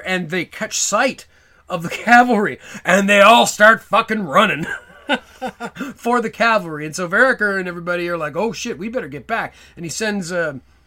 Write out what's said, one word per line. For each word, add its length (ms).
and 240
they 160
catch 320
sight 480
of 140
the 60
<laughs> 160
cavalry, 560
and 240
they 120
all 240
start 380
fucking 400
running 420
<laughs> 80
for 240
the 100
cavalry. 560
And 80
so 140
Vereker 500
and 80
everybody 420
are 80
like, 200
"Oh 160
shit, 260
we 100
better 200
get 180
back." 260
And 100
he 60
sends, 400
uh, 280